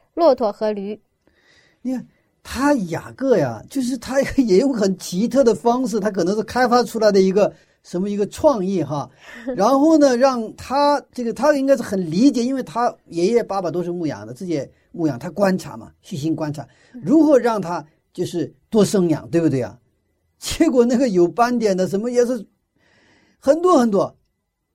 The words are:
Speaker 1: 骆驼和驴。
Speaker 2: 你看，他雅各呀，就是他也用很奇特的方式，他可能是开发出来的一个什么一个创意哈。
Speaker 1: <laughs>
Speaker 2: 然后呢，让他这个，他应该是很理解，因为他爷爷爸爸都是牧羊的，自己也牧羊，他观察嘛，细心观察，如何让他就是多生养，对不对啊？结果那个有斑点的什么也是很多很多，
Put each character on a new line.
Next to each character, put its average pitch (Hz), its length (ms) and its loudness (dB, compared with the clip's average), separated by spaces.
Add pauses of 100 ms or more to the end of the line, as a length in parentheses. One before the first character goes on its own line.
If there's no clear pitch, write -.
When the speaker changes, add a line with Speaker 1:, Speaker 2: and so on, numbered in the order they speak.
(140)
Speaker 1:
骆 320 200 4
驼 226 180 -2
和 214 200 -4
驴。 208 280 -8 (840)
Speaker 2:
你 254 100 -6
看， 247 140 -8 (360)
他 285 320 -2
雅 160 420 -6
各 262 200 2
呀， 123 340 -2
就 277 100 -6
是 254 160 -4
他 262 240 -4 (160)
也 220 220 4
用 277 160 2
很 196 240 0
奇 190 280 -4
特 240 160 2
的 226 120 4
方 233 320 0
式， 226 120 -4
他 202 120 -2
可 190 140 -2
能 190 120 0
是 220 60 -2
开 240 260 0
发 240 140 4
出 233 160 -6
来 214 120 4
的 196 100 4
一 190 120 4
个 190 200 2 (300)
什 - 180 -8
么 202 100 -4
一 208 60 -6
个 202 100 -2
创 214 380 0
意 185 180 -2
哈。 143 280 -6 (180)
Speaker 1:
<laughs> 240 280 -12
Speaker 2:
然 196 120 2
后 285 280 4
呢， 277 200 4
让 240 400 0
他 285 460 0 (100)
这 247 100 -8
个， 233 100 -4
他 294 220 2
应 269 100 -2
该 269 120 4
是 233 60 -4
很 214 160 -6 (120)
理 220 200 4
解， 233 140 0
因 262 100 -2
为 262 80 -4
他 233 320 -2 (120)
爷 170 220 -2
爷 233 140 2
爸 196 200 -6
爸 175 80 -2
都 175 120 -4
是 170 80 -6
牧 175 160 -6
羊 107 200 -8
的， 120 80 -12
自 196 100 -14
己 175 80 -6
也 143 180 -6 (220)
牧 170 140 -4
羊， 131 120 -4
他 156 120 -12
观 185 260 0
察 151 200 -10
嘛， - 160 -20 (100)
细 - 140 -12
心 151 180 -2
观 151 180 -6
察， 147 140 -12 (260)
如 254 320 2
何 294 140 6
让 226 220 -2
他 170 240 -8 (280)
就 180 140 -6
是 175 260 -6 (160)
多 214 160 4
生 185 240 0
养， 151 200 -4
对 170 120 0
不 165 80 2
对 131 140 -2
啊？ - 160 -12 (600)
结 - 320 0
果 240 160 4
那 247 100 0
个 254 140 2
有 175 180 4
斑 240 300 0
点 208 180 0
的 185 100 0
什 190 140 -2
么 240 100 -6
也 247 140 2
是 240 220 -4 (920)
很 302 220 2
多 359 160 4
很 240 140 4
多， 175 260 -2 (580)